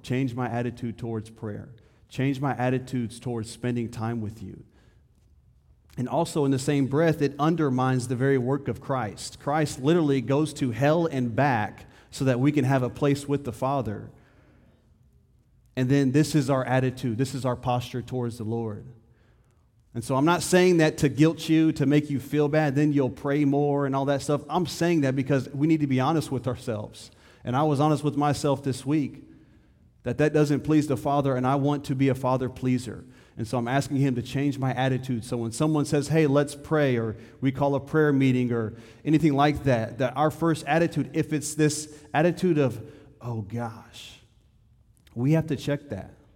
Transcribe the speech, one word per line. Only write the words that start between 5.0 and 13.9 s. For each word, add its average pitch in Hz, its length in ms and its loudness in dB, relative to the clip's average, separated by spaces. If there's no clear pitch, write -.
And 131 100 -4
also 143 380 0
in 139 60 2
the 135 80 2
same 139 260 0
breath, 151 380 2
it 139 160 0
undermines 131 680 2
the 131 80 -2
very 135 220 2
work 135 300 -2
of 123 140 -6
Christ. 117 580 -6
Christ 143 420 -2
literally 147 400 2
goes 143 320 0
to 131 160 -2
hell 147 380 2
and 127 280 -2
back 120 520 0
so - 140 -4
that 127 140 2
we 143 120 4
can 143 140 2
have 131 180 2
a 120 80 0
place 143 360 0
with 143 160 -2
the 123 80 -6
Father. 110 600 -4